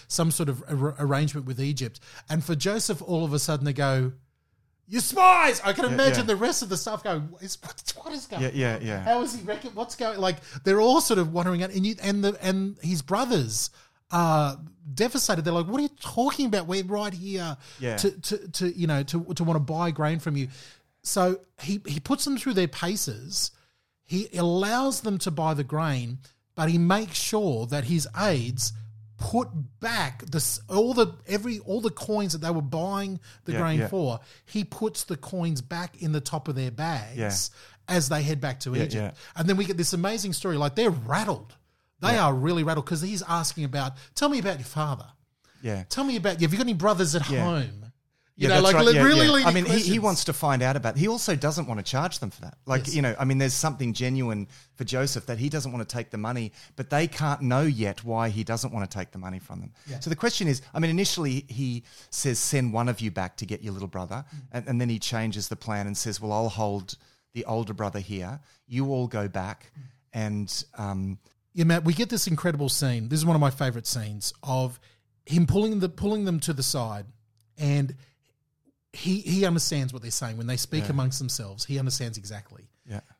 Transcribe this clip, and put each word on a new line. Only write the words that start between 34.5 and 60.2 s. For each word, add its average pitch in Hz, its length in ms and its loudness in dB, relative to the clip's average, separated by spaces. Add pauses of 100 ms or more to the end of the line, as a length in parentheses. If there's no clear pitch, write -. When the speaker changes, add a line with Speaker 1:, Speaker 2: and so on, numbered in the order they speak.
Speaker 1:
puts - 400 -4
the 175 120 -6
coins 165 440 -4
back 170 420 -10
in 156 80 0
the 151 120 0
top 151 260 -6
of 135 80 -4
their 131 160 -2
bags 123 440 -4
Speaker 2:
Yeah. 107 160 -2 (640)
Speaker 1:
as 143 120 2
they 151 160 0
head 151 160 0
back 131 200 -4
to 123 140 -4
Speaker 2:
Yeah, 143 100 2
Speaker 1:
Egypt. 131 100 -2
Speaker 2:
yeah. 104 160 -2 (260)
Speaker 1:
And 165 120 2
then 196 80 4
we 196 100 2
get 180 100 -2
this 175 160 2
amazing 190 400 0
story. 170 240 -2
Like, 143 180 0
they're 220 160 4
rattled. 147 640 -2 (460)
They 208 140 4
Speaker 2:
Yeah. 185 140 6
Speaker 1:
are 139 60 4
really 160 300 2
rattled 151 220 0
'cause 160 160 -2
he's 190 260 -2
asking 165 360 -2
about, 135 280 -2 (220)
"Tell 285 160 2
me 277 80 2
about 180 200 -2
your 123 80 -10
father. 147 400 -4 (540)
Speaker 2:
Yeah. 101 300 -4
Speaker 1:
Tell 269 120 0
me 262 140 0
about, 180 240 0
have 160 100 4
you 185 60 2
got 247 100 2
any 240 60 2
brothers 180 420 2
at 156 140 0
Speaker 2:
Yeah. 139 160 2
Speaker 1:
home?" 113 480 -2 (440)
You 139 120 2
Speaker 2:
Yeah, - 0 -
Speaker 1:
know, 185 140 8
Speaker 2:
that's - 100 8
Speaker 1:
like, - 40 6
Speaker 2:
right, 160 100 8
Speaker 1:
li-, 156 80 10
Speaker 2:
yeah, 139 80 8
Speaker 1:
really 311 240 8
Speaker 2:
yeah. 294 60 8
I - 20 6
Speaker 1:
leading 254 200 6
Speaker 2:
mean, 180 120 4
he, 170 60 2
he 214 80 6
Speaker 1:
questions. 202 200 2
Speaker 2:
wants 202 240 2
to 160 80 0
find 135 300 2
out 131 140 2
about, 117 200 -2
he 160 120 4
also 220 280 0
doesn't 147 320 -2
wanna 107 140 -4
charge 151 380 -2
them 98 100 -6
for - 100 -16
that. - 240 -14
Like, 131 220 0
Speaker 1:
Yes. 160 100 -4
Speaker 2:
you 147 60 2
know, 117 160 2
I 131 80 0
mean, 135 100 4
there's 135 160 2
something 131 400 -2
genuine 123 560 -2 (280)
for 127 80 -8
Joseph 127 420 -2
that 117 120 -4
he 139 120 -2
doesn't 139 220 -4
wanna 117 120 -6
take 120 240 -6
the 117 80 -10
money, 110 360 -4 (220)
but - 140 -8
they 156 180 2
can't 143 360 0
know 127 180 4
yet 110 420 0
why 113 280 0
he 107 140 -2
doesn't 117 280 -2
wanna 101 140 -2
take 92 240 -8
the 92 80 -14
money 92 200 -10
from 92 220 -12
them. 95 120 -14 (140)
Speaker 1:
Yeah. 135 140 -10
Speaker 2:
So 170 80 -6
the 160 80 0
question 220 320 0